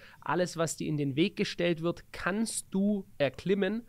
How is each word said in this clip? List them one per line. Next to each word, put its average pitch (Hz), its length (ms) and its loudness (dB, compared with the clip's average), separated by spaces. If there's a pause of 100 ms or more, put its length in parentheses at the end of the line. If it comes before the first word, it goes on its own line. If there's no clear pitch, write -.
(200)
alles, 165 360 0
was 160 200 0
dir 170 120 -4
in 156 80 0
den 143 180 0
Weg 170 220 2
gestellt 175 460 0
wird, 170 200 -2 (100)
kannst 214 600 -2
du 196 340 2 (120)
erklimmen 196 720 0